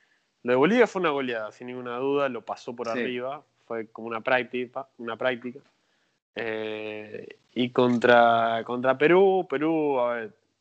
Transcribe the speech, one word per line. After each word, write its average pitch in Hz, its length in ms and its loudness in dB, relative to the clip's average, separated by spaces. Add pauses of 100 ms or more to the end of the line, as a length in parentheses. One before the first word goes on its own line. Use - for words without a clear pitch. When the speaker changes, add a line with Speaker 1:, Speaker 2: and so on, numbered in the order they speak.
(440)
Speaker 1:
Lo 123 80 0
de 127 40 4
Bolivia 208 300 6
fue 196 140 -6
una 165 100 2
goleada, 120 400 -4
sin - 160 -16
ninguna 123 320 -10
duda, 139 300 0
lo 117 160 -8
pasó 120 320 -10
por 120 120 -8
Speaker 2:
Sí. 113 100 -4
Speaker 1:
arriba, 123 460 -6 (220)
fue 113 220 -8
como 113 200 -14
una 113 120 -6
práctica, 123 680 -2 (100)
una 117 180 -8
práctica. 123 440 -4 (720)
Eh, 107 920 -8 (280)
y 123 160 0
contra, 117 960 4
contra 123 320 -2
Perú, 180 520 4
Perú, 147 520 0
a 120 140 0
ver, 110 180 -8 (280)